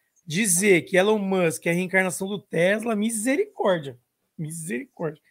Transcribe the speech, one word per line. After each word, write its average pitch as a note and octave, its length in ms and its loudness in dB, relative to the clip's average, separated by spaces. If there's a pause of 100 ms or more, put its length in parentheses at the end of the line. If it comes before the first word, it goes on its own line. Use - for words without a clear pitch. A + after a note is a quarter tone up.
(240)
dizer F3 580 2
que - 140 -2
Elon G#3 220 4
Musk F#3+ 480 0
é F3 40 0
a E3+ 40 2
reencarnação F#3 540 -2
do G3+ 100 -6
Tesla, G#3 560 0
misericórdia. G#3+ 1040 -2 (400)
Misericórdia. E3 800 -8 (100)